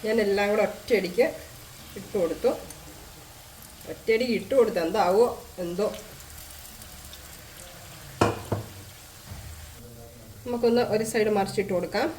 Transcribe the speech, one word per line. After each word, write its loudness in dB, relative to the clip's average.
ഞാൻ 2
എല്ലാം 4
കൂടെ 4
ഒറ്റയടിക്ക് 2
ഇട്ട് -12
കൊടുത്തു. 2
ഒറ്റയടിക്ക് 2
ഇട്ട് -4
കൊടുത്ത് 6
എന്താവോ 6
എന്തോ. 0
നമുക്കൊന്ന് 4
ഒരു 2
സൈഡ് 4
മറിച്ചിട്ട് 0
കൊടുക്കാം. 2